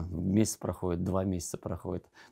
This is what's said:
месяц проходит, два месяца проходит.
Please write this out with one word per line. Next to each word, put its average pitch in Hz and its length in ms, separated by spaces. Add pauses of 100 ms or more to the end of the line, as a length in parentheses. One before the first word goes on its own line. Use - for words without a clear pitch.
(120)
месяц 95 460
проходит, 90 460
два 95 200
месяца 92 340
проходит. 90 480 (260)